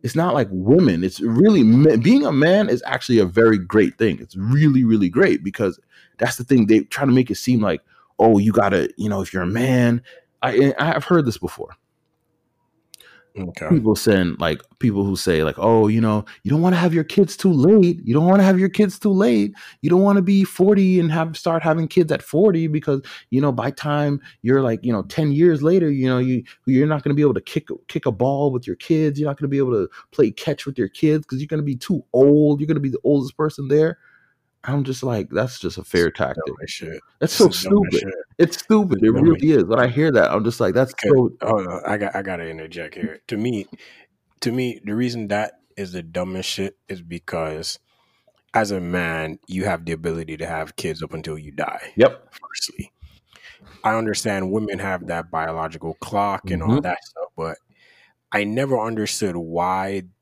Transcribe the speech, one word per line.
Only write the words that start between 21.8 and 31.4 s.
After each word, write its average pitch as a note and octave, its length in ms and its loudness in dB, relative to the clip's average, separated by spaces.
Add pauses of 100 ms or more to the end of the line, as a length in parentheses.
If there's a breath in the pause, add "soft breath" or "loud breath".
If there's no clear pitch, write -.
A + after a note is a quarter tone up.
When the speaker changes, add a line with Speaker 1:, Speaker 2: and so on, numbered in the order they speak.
Speaker 1:
kids D#3+ 240 2
at - 100 -2
forty E3 460 2
because, D3 340 -2 (300 loud breath)
you C3 100 2
know, C#3+ 100 2
by A#2+ 200 -4
time D3 500 -2 (220 loud breath)
you're, C3+ 180 2
like, A2+ 240 -2
you B2 80 0
know, G2+ 80 -2
ten D3 300 -2
years D3+ 320 4
later, E3+ 260 2
you C3 180 -2
know, B2+ 120 2
you, B2+ 240 -2 (240 loud breath)
you're C3+ 180 4
not D3+ 160 -2
gonna C#3+ 140 -2
be D3 80 2
able C3+ 100 4
to F2+ 80 -2
kick, - 280 -8 (180)
kick - 180 -8
a B2+ 60 0
ball C3+ 400 0
with B2 160 -6
your F2+ 80 -6
kids. D#3 440 0
You're D3 120 -2
not C#3 80 -10
gonna D3 100 -4
be C#3 80 -2
able C3 140 0
to G2 180 0 (220 loud breath)
play A#2 180 2
catch - 380 -6
with C3 100 -10
your G2+ 120 -2
kids D#3 360 0
'cause C3 140 -8
you're D3 80 -8